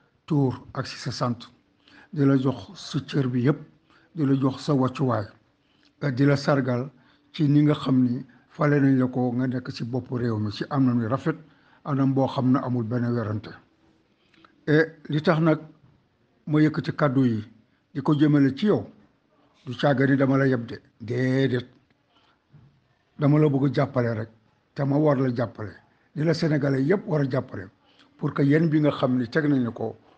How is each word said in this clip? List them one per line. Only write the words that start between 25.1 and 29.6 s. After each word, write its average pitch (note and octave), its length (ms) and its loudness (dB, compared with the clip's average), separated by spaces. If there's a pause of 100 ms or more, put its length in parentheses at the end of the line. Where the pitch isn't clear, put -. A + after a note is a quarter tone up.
la C3 180 0
jàppale, A2+ 380 -6 (420)
di D3 100 -4
la D#3+ 100 2
Sénégalais C#3 480 0
yépp F#3+ 240 0
war D3+ 140 0
a C3 100 -2
jàppale, G2+ 380 -6 (500)
pour C#3+ 160 -4
que D#3 80 0
yéen D#3 260 4
bi D#3 120 2
nga D3 100 2
xam B2+ 280 0
ni A#2+ 100 -2
teg D#3+ 180 -2
nañ B2+ 260 0